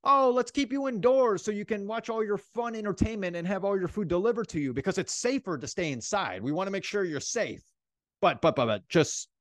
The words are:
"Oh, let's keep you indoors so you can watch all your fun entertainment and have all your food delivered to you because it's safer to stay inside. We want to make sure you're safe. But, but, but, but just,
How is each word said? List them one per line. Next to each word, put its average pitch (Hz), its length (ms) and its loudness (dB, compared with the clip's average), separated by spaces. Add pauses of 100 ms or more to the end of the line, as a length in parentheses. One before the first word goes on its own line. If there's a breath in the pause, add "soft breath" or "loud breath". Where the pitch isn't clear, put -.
"Oh, 269 320 6
let's 247 140 0
keep 269 220 -2
you 269 160 -2
indoors 240 560 4
so 214 80 -2
you 208 140 -4
can 208 200 -4
watch 220 240 -6
all 220 160 0
your 202 140 -2
fun 233 360 -6
entertainment 208 600 -4
and 170 120 -4
have 190 160 -2
all 202 140 0
your 180 100 -2
food 202 200 -4
delivered 202 400 0
to 165 120 -6
you 135 140 -2
because 139 240 -2
it's - 160 -4
safer 233 460 -2
to 131 80 -10
stay 170 240 -4
inside. 120 500 -4
We 127 100 -4
want 180 140 0
to 196 60 -4
make 196 120 -4
sure 202 200 -2
you're 151 160 -2
safe. 175 420 -4 (600)
But, 156 200 4
but, 165 140 6
but, 127 120 4
but 107 200 0
just, - 420 2 (120)